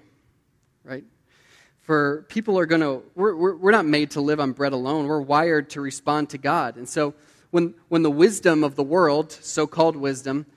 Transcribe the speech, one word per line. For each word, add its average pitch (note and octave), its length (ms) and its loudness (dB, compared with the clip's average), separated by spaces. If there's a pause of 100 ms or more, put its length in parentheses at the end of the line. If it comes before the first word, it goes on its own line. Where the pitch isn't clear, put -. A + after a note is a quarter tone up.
(840)
right? C3 200 -14 (760)
For D3+ 480 -2
people G#3 300 -2
are E3+ 80 0
gonna, D#3 340 0 (160)
we're, G3 180 0
we're, F3 220 0
we're F#3 160 2
not G3+ 140 4
made D3 260 0
to D3+ 80 -4
live D3 180 0
on C3+ 140 -2
bread C#3 200 -2
alone. C#3 360 -2
We're D#3 120 -2
wired D3 500 0
to C#3+ 100 -10
respond D3 500 -2
to C#3+ 80 -10
God. C#3 380 -2
And B2 120 -14
so D3 260 -2 (360)
when, E3+ 240 0 (140)
when E3 140 2
the D#3 80 2
wisdom E3 520 4
of C#3 140 -2
the C#3+ 80 0
world, D#3 480 2
so-called D#3+ 640 0
wisdom, C#3 500 -6 (100)